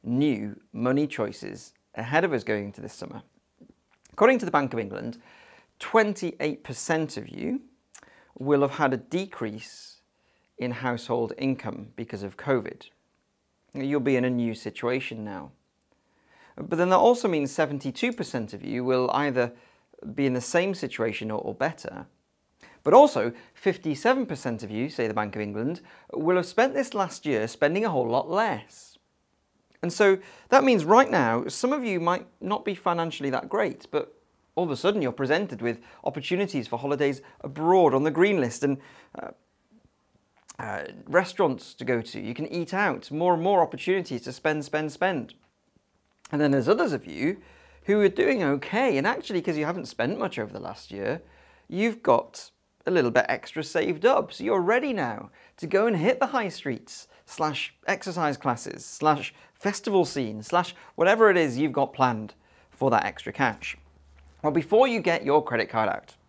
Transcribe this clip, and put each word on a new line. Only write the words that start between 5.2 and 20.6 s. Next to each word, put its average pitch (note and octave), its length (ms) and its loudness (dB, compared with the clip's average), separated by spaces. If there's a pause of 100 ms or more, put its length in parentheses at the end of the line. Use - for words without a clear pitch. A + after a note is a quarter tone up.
twenty-eight F3+ 840 -2
percent D#3 540 -2
of - 100 -10
you - 340 -6 (760)
will C#3 240 4
have C#3 160 0
had C3+ 160 2
a B2 40 -2
decrease - 960 -8 (640)
in B2 140 -4
household A#2+ 680 -2
income B2+ 600 -4
because A2 260 -10
of G2 140 -12
covid. - 520 -4 (840)
You'll C#3+ 260 -2
be C3 160 2
in B2+ 80 2
a B2+ 60 2
new A#2+ 260 -2
situation A#2+ 720 -6
now. F2 260 -12 (1040)
But D#3+ 220 -6
then F3 140 2
that F#3 60 6
also A#3+ 300 4
means D3+ 240 0
seventy-two D3 640 -2
percent B2 400 -6
of F#2 100 -12
you A#2+ 220 -4
will B2+ 260 2
either B2+ 400 0 (640)
be C#3 120 0
in C3 60 4
the B2 80 0
same F3+ 340 0